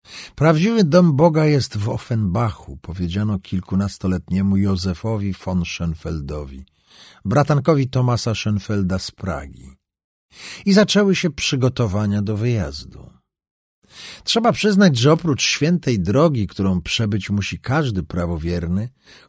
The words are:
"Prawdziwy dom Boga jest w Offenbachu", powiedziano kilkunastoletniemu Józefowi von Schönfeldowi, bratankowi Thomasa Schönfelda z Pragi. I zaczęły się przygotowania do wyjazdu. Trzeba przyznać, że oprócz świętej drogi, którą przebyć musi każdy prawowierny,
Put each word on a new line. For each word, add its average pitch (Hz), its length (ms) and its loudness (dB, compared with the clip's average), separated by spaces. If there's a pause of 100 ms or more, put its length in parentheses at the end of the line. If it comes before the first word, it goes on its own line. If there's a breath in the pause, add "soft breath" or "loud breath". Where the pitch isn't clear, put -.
(340 loud breath)
"Prawdziwy 170 500 2
dom 165 320 4
Boga 156 280 4
jest 147 320 2
w 104 120 -2
Offenbachu", 110 880 -2
powiedziano 92 640 -4
kilkunastoletniemu 95 1160 -2
Józefowi 98 800 -2 (100)
von 92 180 0
Schönfeldowi, 76 1000 -6 (600 loud breath)
bratankowi 139 640 2
Thomasa 123 440 0
Schönfelda 101 680 -2
z - 120 -8
Pragi. 71 600 -10 (920 loud breath)
I 196 80 2
zaczęły 196 440 4
się 180 140 -2
przygotowania 107 920 0
do 104 140 -2
wyjazdu. 104 760 -4 (1120 loud breath)
Trzeba 226 280 2
przyznać, 190 460 4
że 135 140 6
oprócz 156 300 0
świętej 143 580 0
drogi, 123 460 2
którą 95 340 0
przebyć 104 500 -2
musi 98 280 -2
każdy 123 440 -2
prawowierny, 85 880 -2 (400 loud breath)